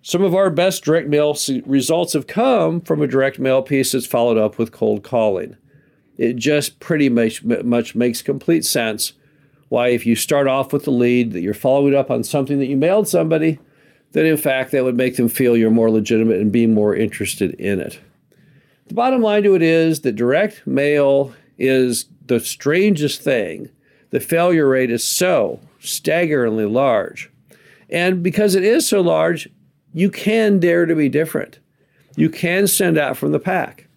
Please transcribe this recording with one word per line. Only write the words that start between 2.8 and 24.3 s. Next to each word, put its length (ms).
a 60
direct 320
mail 220
piece 300
that's 140
followed 320
up 200
with 140
cold 320
calling. 540
It 200
just 420
pretty 300
much, 340
much 500
makes 280
complete 420
sense 480
why 220
if 160
you 100
start 320
off 240
with 140
the 60
lead 420
that 80
you're 120
following 400
up 160
on 140
something 360
that 80
you 100
mailed 320
somebody, 500
then 120
in 120
fact 340
that 120
would 140
make 200
them 120
feel 260
you're 140
more 220
legitimate 500
and 100
be 140
more 300
interested 640
in 200
it. 200
The 80
bottom 260
line 220
to 100
it 80
is 380
that 160
direct 500
mail 680
is 460
the 140
strangest 840
thing. 480
The 100
failure 480